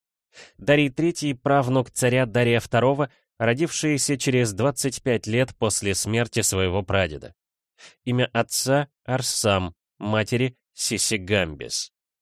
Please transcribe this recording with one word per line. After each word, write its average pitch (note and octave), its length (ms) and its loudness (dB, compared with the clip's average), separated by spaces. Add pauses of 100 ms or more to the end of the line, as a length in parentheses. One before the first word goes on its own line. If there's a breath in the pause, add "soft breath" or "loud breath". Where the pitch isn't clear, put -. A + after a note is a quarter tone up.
(580 loud breath)
Дарий C#3+ 320 2
третий, D3+ 440 -2
правнук C3 560 2
царя B2+ 360 2
Дария A#2 340 2
второго, C3+ 500 0 (300 soft breath)
родившийся C#3 800 0
через B2 340 2
двадцать B2 500 -2
пять A#2+ 240 -2
лет A#2+ 320 0
после G2+ 380 0
смерти A2+ 460 -2
своего F#2+ 420 0
прадеда. D#2+ 500 -2 (720 loud breath)
Имя B2 300 0
отца — C3 560 0 (160)
Арсам, G2+ 680 0 (260)
матери — G#2+ 580 0 (160)
Сисигамбис. F#2 1200 -2 (280)